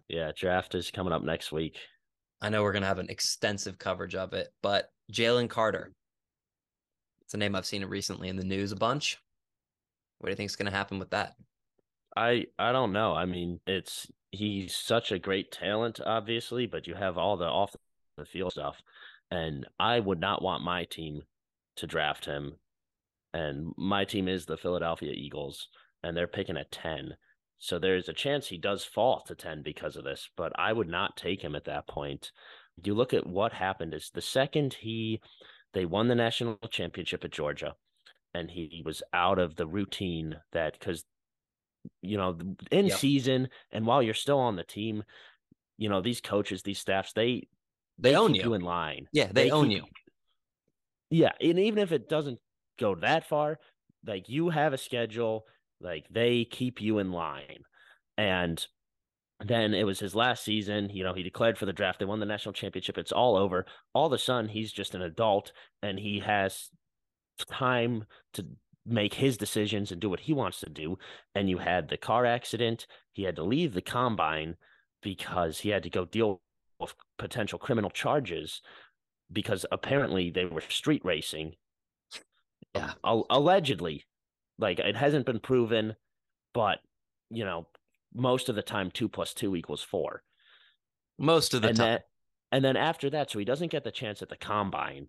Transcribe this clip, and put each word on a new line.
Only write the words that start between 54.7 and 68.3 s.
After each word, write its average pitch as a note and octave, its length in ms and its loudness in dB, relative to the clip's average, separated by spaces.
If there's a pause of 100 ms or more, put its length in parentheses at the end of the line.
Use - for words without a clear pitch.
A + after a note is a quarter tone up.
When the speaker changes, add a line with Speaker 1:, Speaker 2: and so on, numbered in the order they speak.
Speaker 1:
a C3 60 -2
schedule, A2+ 640 -2 (380)
like, E2 260 -8
they A#2 360 4
keep - 340 -6
you G#2+ 200 2
in F#2+ 120 0
line. D2+ 520 -6 (540)
And F2+ 480 2 (720)
then A2 340 2
it G2 100 4
was G2 160 0
his F#2+ 140 -6
last A#2 300 2
season, G#2 480 0
you F#2+ 120 -6
know, F#2 120 -2
he F#2 80 -6
declared A2+ 340 2
for G#2+ 80 -4
the F#2+ 80 -2
draft, F#2 240 0
they G2+ 80 -2
won G#2 140 -2
the G#2 80 -2
national G#2 260 -4
championship, F#2+ 460 -6
it's E2+ 120 -6
all A#2 240 6
over. F#2 300 4 (280)
All C#3 120 4
of D3+ 80 2
a A2+ 60 0
sudden, A#2+ 300 0
he's A2 220 -6
just - 220 -8
an F2+ 80 -6
adult, G2+ 500 2 (300)
and G2 180 -4
he G#2 200 -4
has G2 500 0 (720)
time A#2+ 640 0 (280)